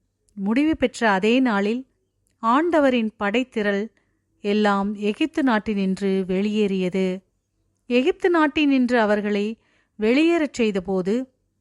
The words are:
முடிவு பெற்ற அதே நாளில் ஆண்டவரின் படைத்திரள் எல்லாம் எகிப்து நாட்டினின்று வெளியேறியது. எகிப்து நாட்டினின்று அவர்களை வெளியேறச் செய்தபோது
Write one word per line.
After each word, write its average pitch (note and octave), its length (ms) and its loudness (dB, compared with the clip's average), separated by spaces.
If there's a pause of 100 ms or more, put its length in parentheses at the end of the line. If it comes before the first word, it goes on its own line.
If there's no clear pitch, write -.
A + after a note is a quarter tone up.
(340)
முடிவு A#3 420 0
பெற்ற A#3+ 340 0
அதே G#3+ 300 2
நாளில் A3+ 460 -2 (520)
ஆண்டவரின் C4 800 2
படைத்திரள் G#3 760 -2 (480)
எல்லாம் G#3 540 0
எகிப்து G#3+ 480 -2
நாட்டினின்று G3 840 -2
வெளியேறியது. F#3+ 960 -2 (640)
எகிப்து C#4+ 440 0
நாட்டினின்று C#4+ 680 2
அவர்களை G#3 600 0 (400)
வெளியேறச் D4+ 540 2
செய்தபோது G3 840 -2 (260)